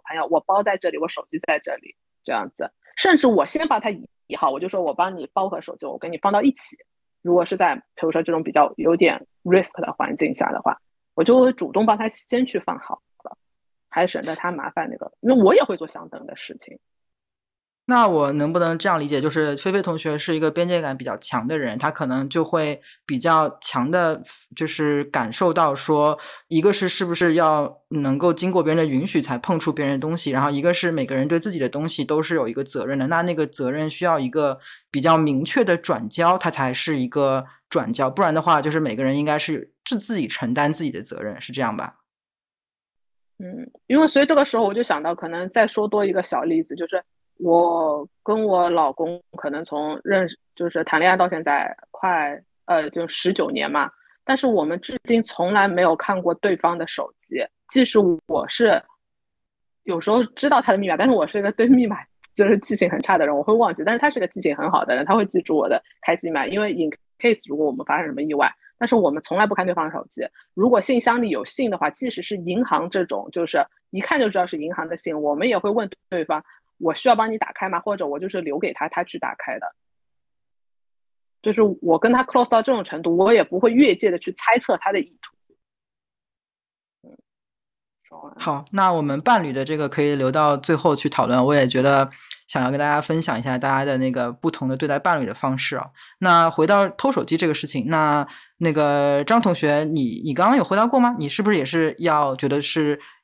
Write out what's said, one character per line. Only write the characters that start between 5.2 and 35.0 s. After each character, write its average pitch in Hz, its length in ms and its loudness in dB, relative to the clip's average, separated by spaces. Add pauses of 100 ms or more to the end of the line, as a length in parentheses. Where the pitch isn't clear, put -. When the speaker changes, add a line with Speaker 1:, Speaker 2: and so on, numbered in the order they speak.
Speaker 1:
包 190 160 -2
和 175 100 -8
手 - 160 -14
机， - 120 -14
我 - 100 -10
给 - 100 -10
你 165 120 -8
放 196 120 2
到 202 120 2
一 277 80 6
起。” - 260 -20 (460)
如 175 100 0
果 175 100 4
是 180 140 -4
在， 165 180 2
比 - 280 -10
如 160 80 0
说 165 100 0
这 165 100 -4
种 160 120 -2
比 160 80 -6
较 147 260 4
有 165 180 2
点 170 300 2 (180)
risk 180 380 2
的 160 120 -6
环 - 220 -4
境 - 200 -2
下 - 160 -2
的 - 100 -6
话， - 160 -2 (380)
我 165 80 0
就 247 180 6
会 254 100 6
主 185 200 -8
动 196 120 0
帮 220 140 4
他 220 100 -6
先 247 380 -4
去 226 140 -6
放 - 180 -6
好 - 240 -12 (220)
了， - 120 -16 (540)
还 175 160 0
省 165 180 -6
得 160 120 -8
他 180 160 -6
麻 147 180 -8
烦 160 220 -6
那 - 60 -12
个， - 140 -14 (100)
因 233 100 2
为 254 120 6
我 190 120 6
也 427 80 6
会 220 120 -4
做 160 120 -10
相 165 220 -18
等 - 180 -18
的 - 80 -16
事 - 240 -16
情。 - 180 -20 (1120)
Speaker 2:
那 240 200 4
我 151 240 2
能 147 200 0
不 170 60 -2
能 165 220 0
这 196 100 -2
样 170 100 2
理 147 60 -4
解， 143 160 -2
就 151 80 0
是 147 280 0
菲 185 140 -2
菲 196 80 0
同 180 160 -2
学 156 220 -4
是 156 160 -4
一 156 60 0
个 156 100 2
边 170 180 0
界 175 140 0
感 135 160 -6
比 127 80 -14
较 117 120 -6
强 120 300 -6
的 156 120 -4
人， 120 180 -4
她 143 140 -2
可 156 160 -6
能 131 200 -4
就 160 160 -2
会 156 380 -2 (240)
比 135 140 -4
较 151 420 2
强 131 300 -2
的， 165 320 0 (320)
就 160 100 -4
是 147 380 -2
感 127 280 -4
受 175 220 0
到 160 220 2
说， 147 420 2 (300)
一 165 120 0
个 196 140 4
是 185 160 0
是 190 160 0
不 175 80 -2
是 165 220 2
要 156 540 2
能 139 280 0
够 175 160 2
经 180 180 -2
过 180 120 2
别 156 100 2
人 165 100 2
的 156 80 0
允 135 140 0
许 - 160 0
才 131 160 -6
碰 165 220 -2
触 160 120 0
别 147 140 -4
人 139 80 0
的 135 60 -2
东 156 180 -4
西， 147 140 -4
然 131 100 0
后 143 80 2
一 143 140 -2
个 175 100 4
是 175 180 0
每 147 140 -2
个 131 100 -4
人 135 120 0
对 165 120 0
自 208 120 -4
己 175 80 -6
的 131 100 0
东 151 180 -4
西 156 160 -4
都 151 200 0
是 170 100 -4
有 143 140 0
一 117 60 -6
个 135 100 -6
责 135 240 -6
任 139 100 -4
的， 135 80 -2
那 165 160 0
那 175 140 -2
个 151 100 0
责 131 260 -4
任 156 160 -4
需 151 160 -6
要 165 160 2
一 127 120 -4
个 143 260 0 (320)
比 143 100 -4
较 160 160 4